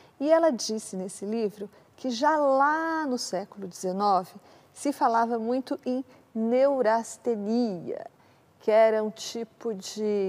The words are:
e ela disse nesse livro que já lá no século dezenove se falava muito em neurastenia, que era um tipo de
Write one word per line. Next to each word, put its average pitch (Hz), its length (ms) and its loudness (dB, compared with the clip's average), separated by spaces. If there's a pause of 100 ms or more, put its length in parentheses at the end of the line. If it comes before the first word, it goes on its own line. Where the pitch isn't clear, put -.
(200)
e 294 120 0
ela 330 180 6
disse 220 460 -4
nesse 190 300 -10
livro 208 440 -4 (260)
que - 140 -8
já 294 280 2
lá 302 680 2
no 247 140 -2
século 196 480 -8
dezenove 190 640 0 (400)
se - 180 -2
falava 233 460 2
muito 247 480 -4
em 254 180 -2 (300)
neurastenia, 226 1700 0 (520)
que - 120 0
era 220 320 6
um 214 80 -4
tipo 226 640 -8
de 214 280 -8 (260)